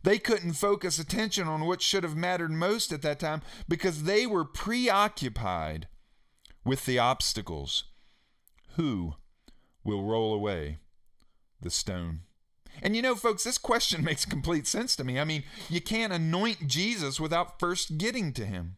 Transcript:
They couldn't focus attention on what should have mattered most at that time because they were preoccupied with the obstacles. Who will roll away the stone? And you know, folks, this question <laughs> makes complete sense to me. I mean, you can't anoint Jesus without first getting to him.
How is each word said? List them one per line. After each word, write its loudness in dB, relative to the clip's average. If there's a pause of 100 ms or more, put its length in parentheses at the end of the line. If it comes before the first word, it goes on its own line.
They 8
couldn't 0
focus 2
attention -2
on -2
what 0
should 2
have -2
mattered 0
most 0
at -4
that 0
time -2 (240)
because 0
they 4
were 2
preoccupied 0 (800)
with 0
the 2
obstacles. 0 (920)
Who 0 (680)
will -2
roll 2
away -2 (840)
the -6
stone? -4 (580)
And 0
you 0
know, 2
folks, 0
this -2
question 2
<laughs> 2
makes 0
complete 0
sense 0
to -4
me. 0
I 2
mean, -2 (240)
you -2
can't -2
anoint 2
Jesus 0
without 0
first 0
getting 0
to -4
him. -6